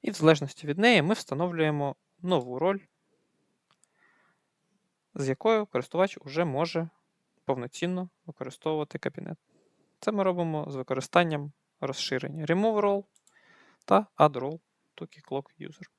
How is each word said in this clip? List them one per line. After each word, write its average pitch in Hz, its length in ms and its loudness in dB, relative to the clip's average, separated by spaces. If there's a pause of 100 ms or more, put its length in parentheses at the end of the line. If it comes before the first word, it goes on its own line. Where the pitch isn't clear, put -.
і - 100 -4
в - 20 -12
залежності 156 540 2
від 147 100 -4
неї 214 240 6
ми 170 120 2
встановлюємо 151 800 -2 (260)
нову 131 380 0
роль, 190 200 2 (2250)
з 135 140 -4
якою 214 360 2
користувач - 560 -2
уже 147 240 -2
може 165 440 -2 (560)
повноцінно 175 640 -4 (160)
використовувати 151 760 -6
кабінет. - 380 -8 (640)
Це - 120 0
ми 202 120 0
робимо 170 460 0
з 139 60 -8
використанням 143 760 0 (280)
розширень 139 680 -4
Remove 208 340 2
Role 202 240 2 (840)
та 196 220 4 (100)
Add 147 160 6
Role 135 260 -6 (360)
to - 60 -16
Keycloak 139 440 -10 (140)
User. 151 400 -16